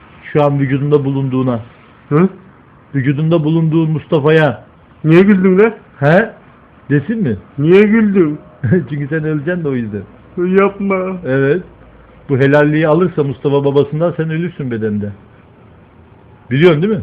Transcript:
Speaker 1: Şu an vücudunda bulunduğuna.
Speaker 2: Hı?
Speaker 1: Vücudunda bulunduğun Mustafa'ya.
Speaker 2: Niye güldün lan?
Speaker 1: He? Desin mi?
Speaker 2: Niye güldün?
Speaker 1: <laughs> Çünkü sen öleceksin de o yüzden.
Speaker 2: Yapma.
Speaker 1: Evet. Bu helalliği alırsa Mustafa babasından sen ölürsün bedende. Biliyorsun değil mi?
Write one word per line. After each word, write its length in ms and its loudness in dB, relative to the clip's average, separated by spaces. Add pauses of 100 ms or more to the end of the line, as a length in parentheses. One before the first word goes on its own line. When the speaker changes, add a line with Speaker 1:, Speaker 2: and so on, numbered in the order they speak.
(320)
Speaker 1:
Şu 120 2
an 140 0
vücudunda 460 0
bulunduğuna. 560 -2 (480)
Speaker 2:
Hı? 200 2 (680)
Speaker 1:
Vücudunda 500 0
bulunduğun 460 0
Mustafa'ya. 760 0 (400)
Speaker 2:
Niye 180 6
güldün 360 4
lan? 160 2 (240)
Speaker 1:
He? 340 2 (580)
Desin 320 -2
mi? 140 -2 (220)
Speaker 2:
Niye 240 4
güldün? 560 2 (240)
Speaker 1:
<laughs> 80 -2 (200)
Çünkü 180 -6
sen 160 -4
öleceksin 400 -4
de 40 -4
o 60 -4
yüzden. 280 -6 (340)
Speaker 2:
Yapma. 800 -2 (100)
Speaker 1:
Evet. 360 0 (640)
Bu 100 0
helalliği 500 2
alırsa 360 0
Mustafa 400 -2
babasından 520 0
sen 140 -4
ölürsün 400 -6
bedende. 400 -4 (1400)
Biliyorsun 320 2
değil 100 -2
mi? 100 -4